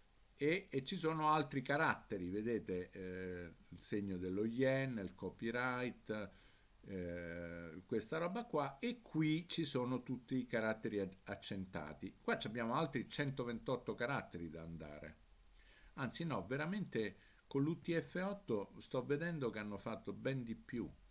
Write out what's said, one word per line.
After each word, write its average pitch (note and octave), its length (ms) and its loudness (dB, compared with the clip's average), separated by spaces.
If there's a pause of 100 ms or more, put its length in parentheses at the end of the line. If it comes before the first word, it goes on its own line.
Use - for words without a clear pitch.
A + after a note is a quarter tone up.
(340)
e, E3 340 2
e C3+ 140 0
ci F#3+ 140 -2
sono D#3 340 4
altri C#3+ 300 4
caratteri, C3 680 2
vedete, G2 640 0
eh, F#2 640 -6 (160)
il F2 120 -14
segno G2+ 360 0
dello F#2 280 2
yen, C3 520 4
il F#2+ 180 -6
copyright, A2+ 1160 -2 (500)
eh, E2+ 1040 -6
questa A2+ 320 0
roba F#3 260 0
qua, D3 360 0
e - 220 -2
qui D#3 460 2
ci - 160 0
sono B2+ 400 0
tutti C3 320 -2
i B2 100 2
caratteri A2 540 2
ad-, F#2+ 240 0
accentati. F#2 960 -6
Qua - 180 2
ci - 100 -2
abbiamo A#2 280 0
altri C#3+ 320 2
centoventotto B2 880 0
caratteri G2+ 540 -2
da D#2+ 120 -8
andare, D#2 560 -8 (760)
anzi C3+ 320 -2
no, A2 200 0
veramente C#3 720 0 (300)
con C#3 160 4
l'U E3 160 2
T E3 180 2
F - 240 -2
otto F#3 580 -2
sto B2 260 -2
vedendo D3 440 2
che G#2+ 100 -4
hanno G#2 180 -2
fatto G#2+ 340 -4
ben B2+ 320 0
di A2+ 120 -2
più, - 360 -4 (200)